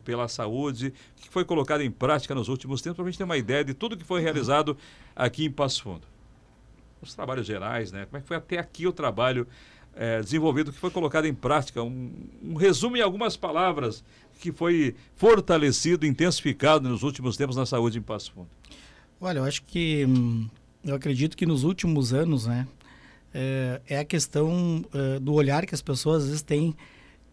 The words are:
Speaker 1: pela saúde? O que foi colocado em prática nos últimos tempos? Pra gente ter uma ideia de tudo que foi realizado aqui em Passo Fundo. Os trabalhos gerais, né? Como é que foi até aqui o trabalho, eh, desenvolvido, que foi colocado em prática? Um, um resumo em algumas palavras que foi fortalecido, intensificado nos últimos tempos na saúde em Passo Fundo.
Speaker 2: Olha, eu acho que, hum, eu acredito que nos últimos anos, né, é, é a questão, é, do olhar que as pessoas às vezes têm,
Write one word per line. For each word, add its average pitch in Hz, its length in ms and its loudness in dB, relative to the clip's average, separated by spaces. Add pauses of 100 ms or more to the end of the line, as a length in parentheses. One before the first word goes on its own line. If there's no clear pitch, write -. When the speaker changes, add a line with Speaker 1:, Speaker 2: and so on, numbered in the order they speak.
Speaker 1:
pela 120 240 -2
saúde? 127 680 -4 (240)
O - 40 -20
que - 80 -20
foi 185 160 0
colocado 151 340 0
em 139 100 -2
prática 135 460 0
nos 123 140 -4
últimos 131 320 -6
tempos? 170 160 -8
Pra 180 80 -6
gente 180 120 -6
ter 196 60 -6
uma 170 140 -2
ideia 131 260 0
de 135 100 -6
tudo 214 220 -6
que 165 80 -14
foi 180 160 -4
realizado 147 560 0 (400)
aqui 127 300 -2
em 151 60 -2
Passo 139 320 -2
Fundo. 87 220 -12 (960)
Os - 140 -18
trabalhos 120 320 -6
gerais, 107 460 -6
né? 98 140 -10
Como - 100 -12
é 139 40 -12
que 135 60 -18
foi 170 80 -4
até 165 220 -6
aqui 165 280 -6
o 180 60 2
trabalho, 127 560 0 (480)
eh, 113 260 -2
desenvolvido, 147 520 0
que - 40 -20
foi 180 140 -6
colocado 160 360 0
em 151 60 0
prática? 135 480 -2
Um, 123 300 -8 (320)
um 165 120 -8
resumo 190 420 4
em 240 40 4
algumas 208 360 0
palavras 156 680 0 (360)
que 170 120 -6
foi 165 420 2 (220)
fortalecido, 170 880 6
intensificado 147 840 2
nos 120 140 -2
últimos 127 340 -2
tempos 135 200 -2
na 131 100 0
saúde 117 320 0
em 113 60 -6
Passo 107 280 -10
Fundo. 87 160 -18 (720)
Speaker 2:
Olha, 180 200 -4
eu 131 60 0
acho - 180 -4
que, 156 440 0
hum, 120 400 2 (380)
eu 139 80 -2
acredito 139 420 0
que - 80 -2
nos 156 200 2
últimos 151 500 0
anos, 143 320 2
né, 120 220 -2 (640)
é, 131 560 -4
é 143 80 -2
a 147 80 -2
questão, 165 880 0
é, 135 260 0
do 135 140 0
olhar 147 320 4
que - 80 -10
as 151 80 -4
pessoas 151 400 0
às 135 80 0
vezes 151 140 -4
têm, 156 320 0 (580)